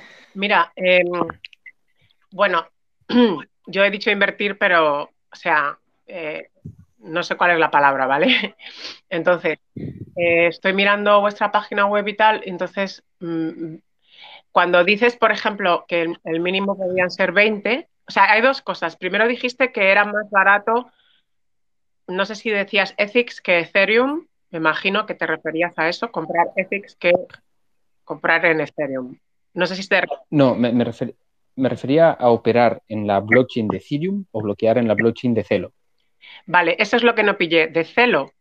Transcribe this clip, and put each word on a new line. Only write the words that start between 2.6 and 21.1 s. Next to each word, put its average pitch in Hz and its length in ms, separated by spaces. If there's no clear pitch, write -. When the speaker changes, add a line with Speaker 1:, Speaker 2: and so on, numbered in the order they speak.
Speaker 1:
<clears throat> 226 600
yo 190 160
he 202 80
dicho 208 200
invertir, 202 460
pero, 160 460
o - 320
sea, 151 420
eh, 160 420
no 170 240
sé 185 120
cuál 175 160
es 165 80
la 156 120
palabra, 139 340
¿vale? 156 500
<laughs> - 280
Entonces, 170 480
eh, 170 720
estoy 185 260
mirando 202 480
vuestra 208 300
página 208 340
web 202 220
y 214 80
tal, 214 300
entonces, 185 580
mm, 165 560
cuando 175 320
dices, 208 320
por 220 160
ejemplo, 202 560
que 170 140
el, 165 220
el 165 160
mínimo 190 360
podían 185 360
ser 185 200
veinte, 208 560
o - 40
sea, 196 200
hay 214 100
dos 262 220
cosas. 175 320
Primero 202 320
dijiste 247 440
que 196 200
era 208 140
más 208 260
barato, 202 580